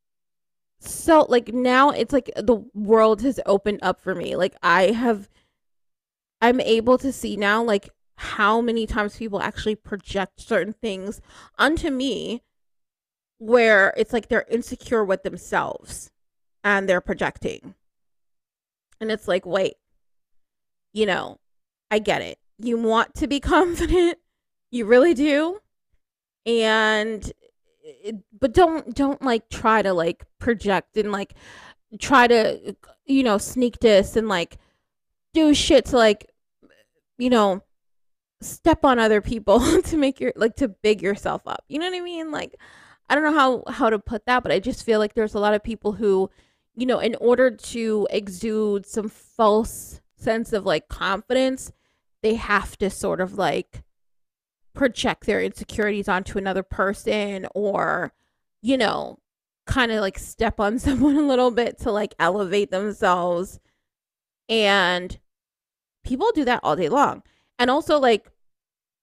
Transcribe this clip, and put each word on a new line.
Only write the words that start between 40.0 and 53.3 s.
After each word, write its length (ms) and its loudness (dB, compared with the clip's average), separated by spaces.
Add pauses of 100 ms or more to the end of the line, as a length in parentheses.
your, 160 -4
like, 220 0
to 100 0
big 340 0
yourself 440 -4
up. 220 -10
You 120 -8
know 100 -4
what 80 -6
I 40 -8
mean? 300 -10
Like, 240 -10 (540)
I 60 2
don't 80 2
know 100 2
how, 380 2
how 180 0
to 100 2
put 260 -10
that, 180 0
but 80 -2
I 80 2
just 260 -8
feel 140 2
like 140 -2
there's 220 -2
a 40 -2
lot 140 2
of 100 0
people 300 -6
who, 360 0 (460)
you 100 -6
know, 140 0
in 160 -2
order 360 4
to 580 -2
exude 760 -4
some 240 -6
false 920 -2 (140)
sense 380 -4
of, 120 -2
like, 220 0
confidence, 840 -4 (500)
they 140 0
have 420 -4
to 120 -2
sort 320 -4
of, 160 -6